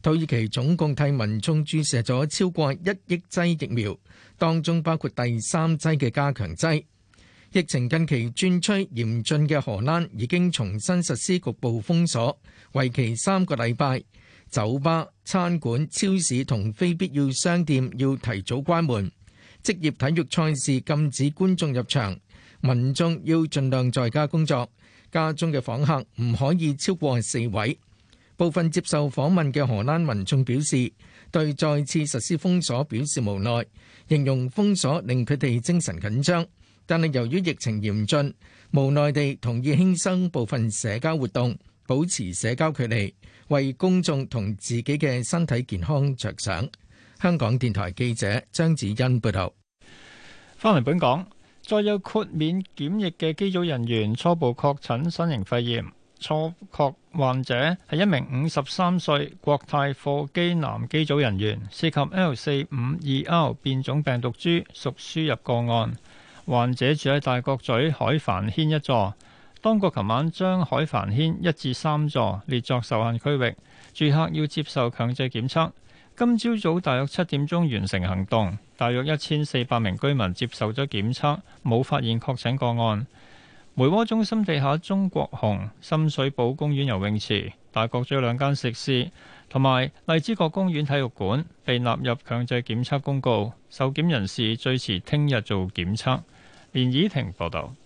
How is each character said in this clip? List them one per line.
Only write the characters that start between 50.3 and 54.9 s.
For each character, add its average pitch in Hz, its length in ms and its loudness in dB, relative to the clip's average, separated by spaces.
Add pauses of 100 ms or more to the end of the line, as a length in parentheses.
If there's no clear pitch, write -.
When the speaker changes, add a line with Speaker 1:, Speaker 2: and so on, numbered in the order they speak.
Speaker 2:
翻 220 180 4
嚟 127 80 4
本 151 140 2
港， 151 300 2 (340)
再 214 200 0
有 208 180 0
豁 214 320 -4
免 165 300 0 (140)
檢 175 240 -4
疫 185 120 -2
嘅 160 220 -4
機 196 180 -2
組 175 160 0
人 127 180 -2
員 110 300 0
初 175 200 2
步 131 180 0
確 143 260 0
診 135 300 -2